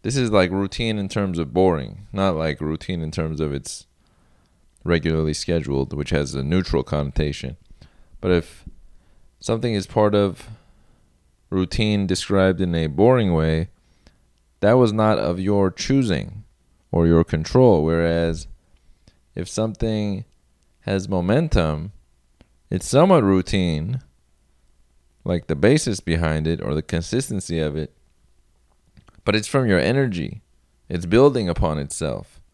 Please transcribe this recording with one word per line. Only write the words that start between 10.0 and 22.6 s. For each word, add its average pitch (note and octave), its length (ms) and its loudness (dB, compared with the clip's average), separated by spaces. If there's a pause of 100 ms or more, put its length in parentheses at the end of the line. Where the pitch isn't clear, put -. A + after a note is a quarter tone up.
of G2+ 340 -2 (1000)
routine G2+ 560 0
described F#2+ 540 0
in F2 140 0
a D#2+ 120 0
boring G2 480 2
way, D#2+ 340 0 (920)
that G#2 140 4
was B2 180 4
not G#2+ 260 2
of F2 200 -2
your G2 320 2
choosing G2 760 -2 (460)
or E2+ 160 2
your E2 180 6
control. E2+ 600 4
Whereas E2 640 0 (880)
if F2 140 -10
something G#2+ 760 -4 (560)
has G2 280 -4
momentum, F#2 840 0 (760)